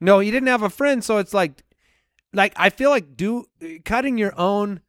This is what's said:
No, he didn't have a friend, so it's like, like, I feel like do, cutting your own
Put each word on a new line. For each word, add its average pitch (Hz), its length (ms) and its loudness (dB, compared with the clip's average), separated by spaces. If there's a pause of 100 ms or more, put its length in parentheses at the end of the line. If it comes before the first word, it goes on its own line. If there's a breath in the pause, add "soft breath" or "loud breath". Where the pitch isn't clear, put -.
No, 196 200 6
he 208 100 0
didn't 262 180 0
have 247 140 0
a 196 80 -2
friend, 277 340 0
so 214 140 0
it's 196 160 -4
like, 175 280 -2 (720)
like, 202 240 0
I 185 140 2
feel 269 200 0
like 156 260 -2
do, 220 280 -4 (400)
cutting 254 340 -2
your 202 200 -2
own 202 500 -2